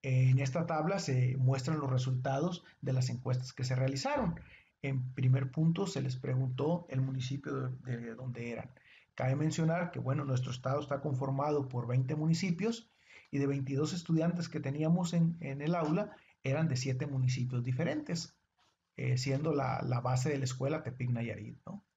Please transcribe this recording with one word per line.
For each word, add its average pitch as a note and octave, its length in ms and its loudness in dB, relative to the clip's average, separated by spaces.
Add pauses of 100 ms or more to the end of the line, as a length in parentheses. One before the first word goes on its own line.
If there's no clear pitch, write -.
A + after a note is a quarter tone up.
En C3 380 6
esta E3 260 0
tabla D#3+ 320 0
se B2+ 380 2
muestran C3 440 2
los C3+ 120 0
resultados C3+ 720 0 (160)
de C3 140 -2
las B2+ 160 2
encuestas B2 420 -2
que A#2+ 140 -4
se C3 100 -2
realizaron. E3 640 0 (440)
En C3 300 -2
primer B2+ 380 4
punto E3 340 2
se C3+ 160 -2
les B2+ 140 -2
preguntó C3 760 0
el C3 120 0
municipio C3 680 -4
de, B2+ 280 -6
de A#2 180 -8
donde A#2+ 340 -8
eran. A2+ 220 -8 (420)
Cabe B2+ 220 2
mencionar D#3+ 560 2
que, A#2+ 80 -8
bueno, C3 260 0
nuestro B2+ 240 0
estado C3 300 -2
está C#3 220 -4
conformado C#3 680 0
por A#2+ 160 -2
veinte C3 300 2
municipios F3 760 0 (400)
y C#3 80 -2
de C#3 80 2
veintidós C#3 480 0
estudiantes E3+ 560 2
que C#3 100 -6
teníamos D#3 540 2
en, E3 260 4
en C#3 220 -6
el D#3 140 0
aula E3+ 400 0 (280)
eran D3 240 2
de B2+ 100 2
siete C3+ 280 -2
municipios B2+ 580 0
diferentes, D3+ 720 -2 (600)
eh, B2+ 220 0
siendo C#3 340 0
la, B2+ 300 -2
la B2 180 0
base B2+ 300 0
de C#3 80 0
la C3 60 -2
escuela C#3+ 360 -2
Tepic A#2+ 300 -4
Nayarit, A#2 560 -4
¿no? G3+ 160 -12 (140)